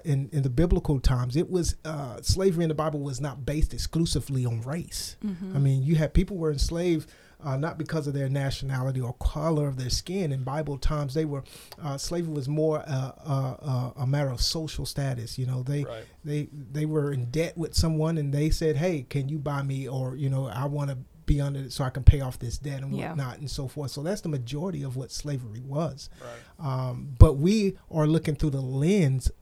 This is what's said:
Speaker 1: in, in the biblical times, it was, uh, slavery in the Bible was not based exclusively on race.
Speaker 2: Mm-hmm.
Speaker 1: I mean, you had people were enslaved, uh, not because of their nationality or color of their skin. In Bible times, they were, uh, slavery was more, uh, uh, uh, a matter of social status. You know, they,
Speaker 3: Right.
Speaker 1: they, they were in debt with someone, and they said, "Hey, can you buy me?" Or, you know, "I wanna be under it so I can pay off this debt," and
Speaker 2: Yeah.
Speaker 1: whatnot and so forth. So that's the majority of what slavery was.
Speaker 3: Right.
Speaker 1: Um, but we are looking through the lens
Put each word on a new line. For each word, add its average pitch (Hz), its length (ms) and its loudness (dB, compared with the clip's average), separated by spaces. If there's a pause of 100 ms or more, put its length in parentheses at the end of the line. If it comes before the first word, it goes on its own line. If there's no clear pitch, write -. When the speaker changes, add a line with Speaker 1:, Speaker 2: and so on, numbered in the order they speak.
Speaker 1:
in, 139 280 0
in 147 100 2
the 131 80 2
biblical 147 480 4
times, 123 380 2
it 170 120 2
was, 175 360 0
uh, 143 360 -8
slavery 170 440 4
in 160 40 4
the 156 60 2
Bible 151 240 0
was 139 220 -4
not 135 260 -4
based 151 260 0
exclusively 139 720 0
on 117 180 -2
race. - 520 -8 (100)
Speaker 2:
Mm-hmm. 190 300 -6
Speaker 1:
I 180 60 2
mean, 135 240 4
you 156 100 4
had 151 200 2
people 190 220 4
were 160 140 0
enslaved, 165 580 2 (320)
uh, 135 160 -2
not 147 220 -2
because 156 300 -2
of 139 60 -2
their 139 140 0
nationality 135 720 0
or 120 200 -2
color 151 480 2
of 135 80 -4
their 127 140 -4
skin. 175 420 -2
In 135 100 -2
Bible 147 360 -4
times, 147 360 2
they 156 100 2
were, 143 200 -4 (360)
uh, 143 160 -4
slavery 165 380 -4
was 139 140 -2
more, 151 320 2
uh, 131 320 -4 (120)
uh, 135 380 -2
uh, 127 360 -2
a 135 100 0
matter 143 220 2
of 120 100 -4
social 156 440 -2
status. 131 540 -4
You 131 80 0
know, 127 160 -2
they, 143 220 -2
Speaker 3:
Right. 117 200 -10 (200)
Speaker 1:
they, 147 280 -2
they 147 340 -4
were 151 260 2
in 127 140 0
debt 151 300 -2
with 165 200 -2
someone, 160 420 4
and 143 160 0
they 147 160 4
said, 156 240 4
"Hey, 151 340 0
can 139 200 -2
you 156 100 -2
buy 143 240 -2
me?" 135 240 -2
Or, 131 300 -4
you 135 120 0
know, 135 200 0
"I 135 160 -4
wanna 143 340 -2 (280)
be 147 140 6
under 139 200 0
it 135 120 -8
so 143 120 0
I 131 60 0
can 131 120 -4
pay 143 180 10
off 127 200 -6
this 117 180 -6
debt," 139 240 -6
and 139 120 -6
Speaker 2:
Yeah. 127 160 -4
Speaker 1:
whatnot 143 280 -4
and 143 100 -8
so 131 200 -4
forth. 147 240 -6
So 143 100 -6
that's 190 180 -2
the - 80 -4
majority 147 540 -2
of 131 140 -4
what 131 160 -6
slavery 123 480 -6
was. 139 500 -4 (100)
Speaker 3:
Right. 123 460 -10 (240)
Speaker 1:
Um, 131 300 -6
but 156 140 10
we 190 440 0 (120)
are 156 180 2
looking 156 260 0
through 151 160 0
the 135 100 -4
lens 135 680 2 (120)